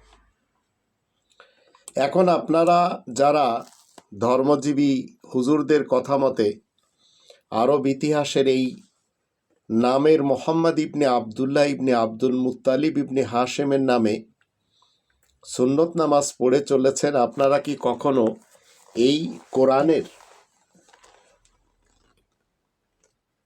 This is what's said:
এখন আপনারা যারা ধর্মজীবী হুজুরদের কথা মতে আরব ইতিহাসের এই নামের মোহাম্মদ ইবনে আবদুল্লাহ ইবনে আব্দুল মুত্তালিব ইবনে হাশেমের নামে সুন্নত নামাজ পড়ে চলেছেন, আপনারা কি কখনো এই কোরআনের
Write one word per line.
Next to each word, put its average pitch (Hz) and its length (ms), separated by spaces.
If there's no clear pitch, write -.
এখন 170 340
আপনারা 170 760
যারা 139 520
ধর্মজীবী 135 880
হুজুরদের 143 520
কথা 131 300
মতে 120 500
আরব 127 380
ইতিহাসের 143 600
এই 131 340
নামের 135 540
মোহাম্মদ 160 560
ইবনে 147 260
আবদুল্লাহ 127 580
ইবনে 131 300
আব্দুল 117 440
মুত্তালিব 131 600
ইবনে 131 260
হাশেমের 127 580
নামে 120 420
সুন্নত 147 500
নামাজ 147 440
পড়ে 127 200
চলেছেন, 139 560
আপনারা 139 440
কি 143 200
কখনো 117 560
এই 143 440
কোরআনের 135 520